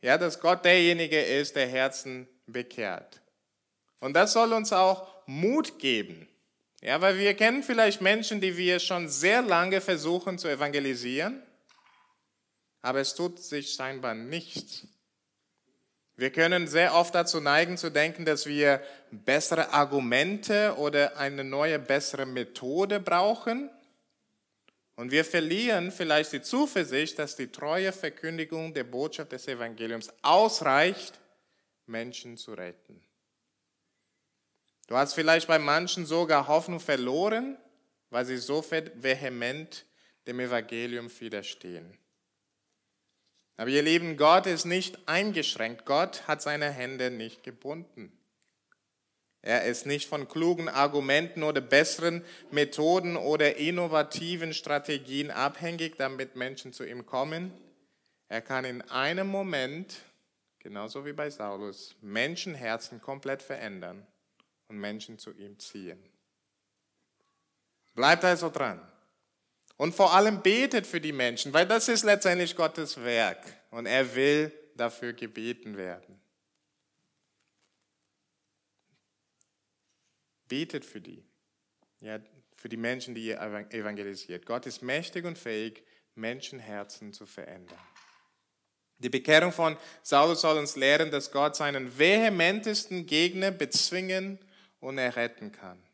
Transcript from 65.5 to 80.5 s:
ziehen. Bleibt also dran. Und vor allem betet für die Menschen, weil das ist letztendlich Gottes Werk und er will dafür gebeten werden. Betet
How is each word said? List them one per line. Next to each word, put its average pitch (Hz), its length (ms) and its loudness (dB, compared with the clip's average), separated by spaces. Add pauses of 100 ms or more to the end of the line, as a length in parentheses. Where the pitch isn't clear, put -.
ziehen. 92 440 -16 (1900)
Bleibt 165 300 4
also 170 240 4
dran. 117 320 -4 (960)
Und 165 180 -2
vor 180 200 8
allem 202 260 6
betet 240 460 2
für 170 140 -4
die 151 120 -6
Menschen, 127 400 -2
weil 165 140 6
das 220 220 2
ist 220 160 2
letztendlich 180 520 4
Gottes 156 480 -2
Werk 113 400 0 (260)
und 117 160 -10
er 127 280 2
will 147 380 4 (220)
dafür 120 380 -4
gebeten 113 640 -10
werden. 92 440 -12 (4000)
Betet 147 380 -6